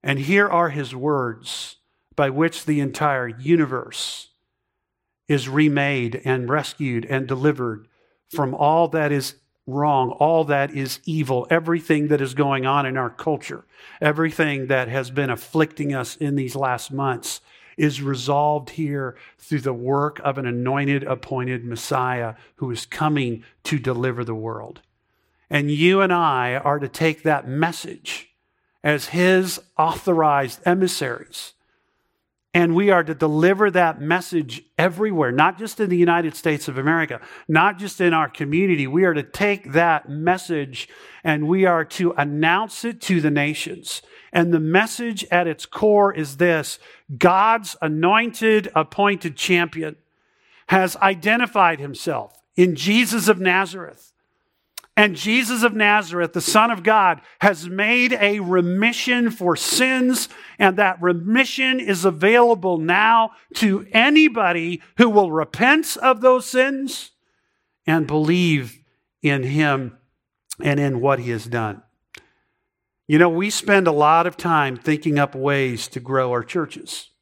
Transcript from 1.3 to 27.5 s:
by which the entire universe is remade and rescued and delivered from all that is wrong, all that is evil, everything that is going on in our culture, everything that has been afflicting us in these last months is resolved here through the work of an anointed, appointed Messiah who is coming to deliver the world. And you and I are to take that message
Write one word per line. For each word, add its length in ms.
by 140
which 360
the 140
entire 480
universe 1000
is 220
remade 720
and 260
rescued 560
and 220
delivered 600
from 240
all 360
that 220
is 240
wrong, 440
all 340
that 260
is 340
evil, 440
everything 580
that 140
is 120
going 320
on 200
in 100
our 140
culture, 560
everything 680
that 200
has 220
been 200
afflicting 640
us 240
in 180
these 200
last 360
months 500
is 260
resolved 680
here 480
through 220
the 140
work 500
of 140
an 80
anointed, 580
appointed 600
Messiah 720
who 160
is 140
coming 580
to 120
deliver 460
the 100
world. 460
And 200
you 300
and 140
I 420
are 240
to 80
take 360
that 220
message 840